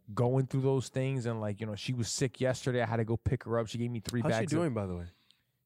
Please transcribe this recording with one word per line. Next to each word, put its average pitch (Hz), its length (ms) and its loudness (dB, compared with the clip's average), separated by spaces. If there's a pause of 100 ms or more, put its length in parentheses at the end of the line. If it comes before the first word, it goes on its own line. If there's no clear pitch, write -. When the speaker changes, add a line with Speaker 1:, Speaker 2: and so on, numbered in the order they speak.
(140)
Speaker 1:
going 123 320 4
through 135 160 0
those 135 260 2
things. 131 380 -2
And, 113 160 -2
like, 104 180 -4
you 110 60 -4
know, 107 80 -6
she 113 180 -4
was 117 160 -2
sick - 320 -2
yesterday. 127 420 2
I 113 40 0
had 113 100 0
to 113 80 4
go 113 140 2
pick - 260 -2
her 117 140 0
up. 113 100 0
She - 100 -6
gave 120 120 -2
me 117 100 -4
three 120 220 -2
Speaker 2:
How's 131 100 2
she 113 80 2
Speaker 1:
bags 127 120 0
of 156 60 4
Speaker 2:
doing, 165 160 2
by 104 120 0
the 90 100 -4
way? 87 80 -6 (600)